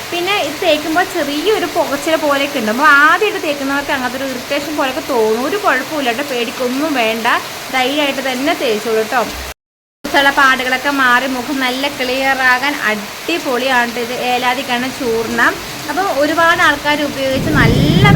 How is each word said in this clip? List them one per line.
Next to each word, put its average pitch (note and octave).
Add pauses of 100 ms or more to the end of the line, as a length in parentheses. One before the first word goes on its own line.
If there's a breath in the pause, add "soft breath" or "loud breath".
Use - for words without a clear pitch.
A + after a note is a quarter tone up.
(120)
പിന്നെ F4+ (100)
ഇത് D#4
തേക്കുമ്പോൾ D#4+
ചെറിയൊരു E4
പുകച്ചില C#4+ (100)
പോലെയൊക്കെ C#4
ഉണ്ട്. G#3+
നമ്മൾ C4+ (240)
ആദ്യമായിട്ട് F#4+
തേക്കുന്നവർക്ക് C#4+
അങ്ങനത്തെ B3
ഒരു C4+
ഇറിറ്റേഷൻ C#4+
പോലെയൊക്കെ C#4
തോന്നും. A3+
ഒരു G4+
കുഴപ്പമില്ല C4+
കേട്ടോ, B3
പേടിക്കൊന്നും B3+ (120)
വേണ്ട, A3 (480)
ധൈര്യമായിട്ട് C4+
തന്നെ C4+ (100)
തേച്ചോളൂ A3
കേട്ടോ. A3+ (840)
മുഖത്തുള്ള C#4
പാടുകളൊക്കെ C4
മാറി B3
മുഖം B3+
നല്ല B3+ (140)
ക്ലിയർ C4 (140)
ആകാൻ C4+ (160)
അടിപൊളിയാണ് B3
ഇത് B3 (160)
ഏലാതിക്കണ്ണ B3 (120)
ചൂർണം. A#3 (360)
അപ്പം F4 (160)
ഒരുപാട് E4
ആൾക്കാർ D4 (100)
ഉപയോഗിച്ച് C4+ (100)
നല്ല - (100)